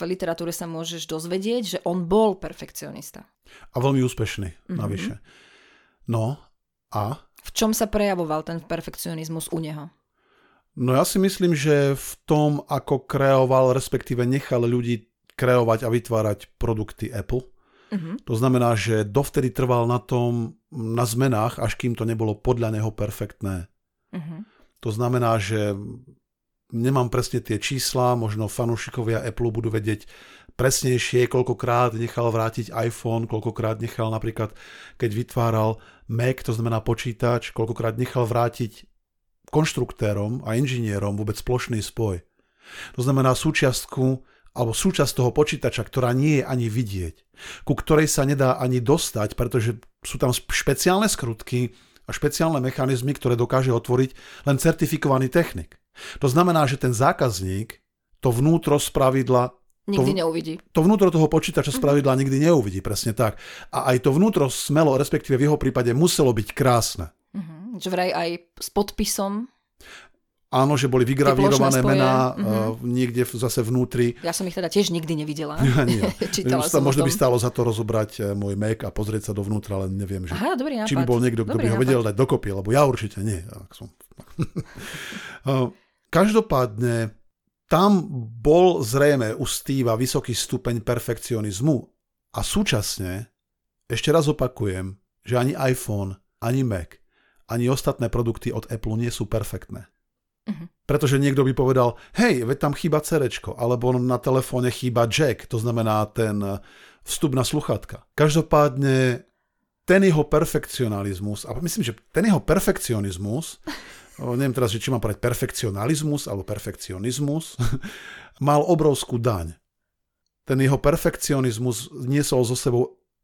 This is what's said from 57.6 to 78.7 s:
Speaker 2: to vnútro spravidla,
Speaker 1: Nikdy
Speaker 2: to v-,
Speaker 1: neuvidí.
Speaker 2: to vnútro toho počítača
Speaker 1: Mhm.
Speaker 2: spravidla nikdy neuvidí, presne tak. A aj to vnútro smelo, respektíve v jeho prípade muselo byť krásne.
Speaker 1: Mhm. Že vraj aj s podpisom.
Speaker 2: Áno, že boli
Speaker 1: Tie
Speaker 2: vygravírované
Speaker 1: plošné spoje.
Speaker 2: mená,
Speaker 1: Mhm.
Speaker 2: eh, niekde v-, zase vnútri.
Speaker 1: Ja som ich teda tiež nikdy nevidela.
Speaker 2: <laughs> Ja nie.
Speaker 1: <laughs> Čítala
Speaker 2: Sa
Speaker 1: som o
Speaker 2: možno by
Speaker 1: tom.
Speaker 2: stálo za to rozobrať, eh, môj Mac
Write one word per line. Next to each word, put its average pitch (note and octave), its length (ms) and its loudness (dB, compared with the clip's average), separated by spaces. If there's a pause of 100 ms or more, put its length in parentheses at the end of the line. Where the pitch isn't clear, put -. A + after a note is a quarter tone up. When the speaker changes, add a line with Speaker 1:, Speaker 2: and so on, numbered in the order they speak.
Speaker 2:
to C3 120 0
vnútro D3 480 4
spravidla, B2+ 720 2 (340)
Speaker 1:
Nikdy G3+ 160 -2
Speaker 2:
to - 20 6
v-, F#3+ 140 2
Speaker 1:
neuvidí. D#3+ 360 -2 (140)
Speaker 2:
to - 140 0
vnútro G3 260 6
toho D#3+ 200 4
počítača D3+ 420 0
Speaker 1:
Mhm. C3 80 -2
Speaker 2:
spravidla C#3 380 4
nikdy C3+ 260 2
neuvidí, A2 400 4
presne G#2 320 -2
tak. G#2+ 240 0 (320)
A B2 180 -2
aj B2+ 140 2
to C3+ 100 4
vnútro D#3 360 4
smelo, D3 480 2
respektíve C#3+ 400 0
v C3 100 4
jeho D3+ 100 4
prípade B2 360 0
muselo D3 400 4
byť G#2+ 200 0
krásne. A#2+ 600 0 (200)
Speaker 1:
Mhm. F#3 460 -10
Že F#3 120 -8
vraj F3+ 240 -2
aj E3+ 160 -2 (280)
s - 120 -12
podpisom. G3+ 800 -4 (960)
Speaker 2:
Áno, C3+ 280 2
že C3+ 120 0
boli B2+ 160 4
Speaker 1:
Tie A#2 80 0
Speaker 2:
vygravírované C3+ 400 4 (180)
Speaker 1:
plošné B2+ 120 2
spoje. C3+ 120 4
Speaker 2:
mená, C3 220 4 (140)
Speaker 1:
Mhm. - 100 -8
Speaker 2:
eh, G3 120 0 (340)
niekde B2 380 0
v-, B2 140 -6
zase B2+ 240 -2
vnútri. A#2+ 600 0
Speaker 1:
Ja E3 100 -2
som F#3 160 -4
ich E3+ 80 -8
teda F3 120 -4
tiež G3+ 220 2
nikdy E3 280 -4
nevidela. D3+ 420 -6
Speaker 2:
<laughs> - 40 4 (140)
Ja D3 60 4
nie. A#2+ 160 2
Speaker 1:
<laughs> - 340 -2
Čítala C3 300 0
Speaker 2:
Sa D3+ 160 2
Speaker 1:
som C3+ 40 2
o C#3 40 4
Speaker 2:
možno C#3 160 2
by C#3 80 2
Speaker 1:
tom. G3+ 60 -2
Speaker 2:
stálo C3 200 4
za A#2+ 140 0
to B2+ 100 -2
rozobrať, A2 560 0
eh, A2 60 -4 (100)
môj G2+ 220 -4
Mac G#2+ 260 0